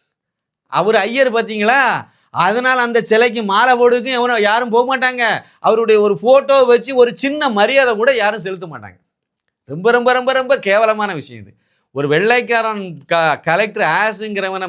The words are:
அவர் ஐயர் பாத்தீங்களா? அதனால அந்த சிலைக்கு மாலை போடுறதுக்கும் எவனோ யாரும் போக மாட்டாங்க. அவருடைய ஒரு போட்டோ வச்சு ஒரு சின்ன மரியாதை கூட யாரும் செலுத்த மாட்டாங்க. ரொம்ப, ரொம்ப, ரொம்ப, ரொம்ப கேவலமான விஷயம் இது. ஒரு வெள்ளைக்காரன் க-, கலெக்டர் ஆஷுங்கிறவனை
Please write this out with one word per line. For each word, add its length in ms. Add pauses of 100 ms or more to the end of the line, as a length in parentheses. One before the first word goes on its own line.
(720)
அவர் 240
ஐயர் 360
பாத்தீங்களா? 480 (500)
அதனால 500
அந்த 200
சிலைக்கு 420
மாலை 320
போடுறதுக்கும் 440
எவனோ 220
யாரும் 300
போக 160
மாட்டாங்க. 360 (380)
அவருடைய 400
ஒரு 180
போட்டோ 460
வச்சு 300
ஒரு 220
சின்ன 320
மரியாதை 460
கூட 200
யாரும் 260
செலுத்த 260
மாட்டாங்க. 320 (640)
ரொம்ப, 260
ரொம்ப, 220
ரொம்ப, 200
ரொம்ப 260
கேவலமான 560
விஷயம் 280
இது. 120 (400)
ஒரு 140
வெள்ளைக்காரன் 760 (240)
க-, 340
கலெக்டர் 480
ஆஷுங்கிறவனை 800